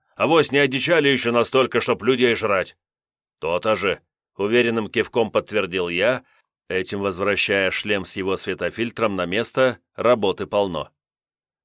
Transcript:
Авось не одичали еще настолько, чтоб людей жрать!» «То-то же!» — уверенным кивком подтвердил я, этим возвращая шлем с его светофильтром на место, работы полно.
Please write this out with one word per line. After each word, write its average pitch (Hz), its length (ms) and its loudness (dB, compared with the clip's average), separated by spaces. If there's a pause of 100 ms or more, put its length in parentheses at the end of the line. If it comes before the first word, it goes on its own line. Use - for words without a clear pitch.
(140)
Авось 139 380 2
не 139 60 4
одичали 143 500 2
еще 120 240 0
настолько, 120 480 2
чтоб 110 220 -2
людей 120 320 2
жрать!» 98 420 -2 (600)
«То-то 87 380 0
же!» — 90 240 -2 (360)
уверенным 113 540 0
кивком 110 400 0
подтвердил 95 580 -2
я, 101 360 0 (440)
этим 95 320 -4
возвращая 98 680 0
шлем 101 340 -4
с - 120 -8
его 95 200 -2
светофильтром 101 800 -4
на 90 100 -2
место, 117 520 0 (160)
работы 101 520 0
полно. 98 440 -2 (760)